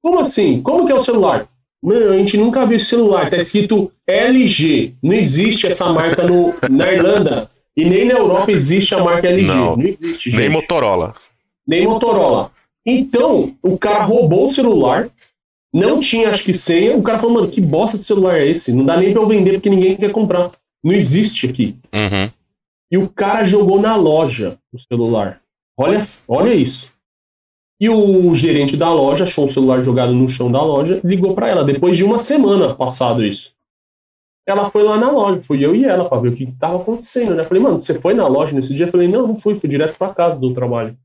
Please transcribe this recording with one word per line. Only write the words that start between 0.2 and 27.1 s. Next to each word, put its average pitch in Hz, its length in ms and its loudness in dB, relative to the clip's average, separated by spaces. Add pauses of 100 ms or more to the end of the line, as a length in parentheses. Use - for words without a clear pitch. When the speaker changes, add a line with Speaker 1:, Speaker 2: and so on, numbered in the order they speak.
Speaker 1:
Como 339 240 0
que 330 60 0
é 269 40 4
o 262 40 2
celular?" 196 480 0 (340)
"Mano, 214 300 2
a 190 60 2
gente 196 200 0
nunca 240 280 2
viu 226 120 2
esse - 80 -2
celular, 202 440 2
tá 175 80 -2
escrito 202 540 0 (160)
L 240 400 2
G, 147 540 0
não 160 120 2
existe 196 540 0
essa 175 260 -2
marca 165 340 0
no, 175 260 2 (160)
na 165 220 2
Irlanda, 180 580 0 (260)
e 151 100 0
nem 190 200 2
na 247 80 2
Europa 202 380 2
existe 180 420 0
a - 100 0
marca 175 240 0
L 185 160 2
G, 190 100 0
Speaker 2:
Não. 85 220 0
Speaker 1:
não 123 100 -2
existe, 339 460 -6
Speaker 2:
Nem 113 100 0
Speaker 1:
gente." 143 80 0
Speaker 2:
Motorola. 135 680 -2 (520)
Speaker 1:
Nem 170 200 0
Motorola. 214 640 0 (340)
Então, - 800 0
o 185 140 0
cara 208 260 -2
roubou 202 420 2
o 269 60 0
celular, 226 580 0 (640)
não 208 260 2
tinha, 226 300 0
acho 208 140 -4
que, 185 100 0
senha, 175 420 0
o 226 60 2
cara 226 160 0
falou, 233 180 0
"Mano, 208 140 0
que - 100 -4
bosta 185 380 0
de 185 60 -10
celular 185 360 2
é 139 80 2
esse? 160 280 -2
Não 135 100 2
dá 160 120 2
nem 190 140 2
pra 220 100 2
eu 220 60 2
vender 196 260 2
porque 196 160 -2
ninguém 190 280 4
quer 208 140 -2
comprar. 180 400 -2 (320)
Não 170 100 2
existe 175 560 0
aqui." 127 260 -4 (180)
Speaker 2:
Uhum. 101 360 -2 (640)
Speaker 1:
E 175 60 0
o 196 120 0
cara 214 340 -2
jogou 196 380 2
na 220 140 0
loja 151 640 0 (140)
o 120 60 -20
celular. 113 640 -4 (340)
Olha, 180 260 0 (260)
olha 190 260 0
isso. - 400 -4 (880)